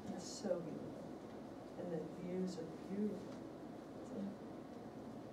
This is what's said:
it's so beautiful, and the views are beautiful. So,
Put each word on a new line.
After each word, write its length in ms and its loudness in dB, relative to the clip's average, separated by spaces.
it's 100 -2
so 220 0
beautiful, 400 4
and 140 2
the 80 4
views 340 4
are 360 -2
beautiful. 400 4
So, 80 -2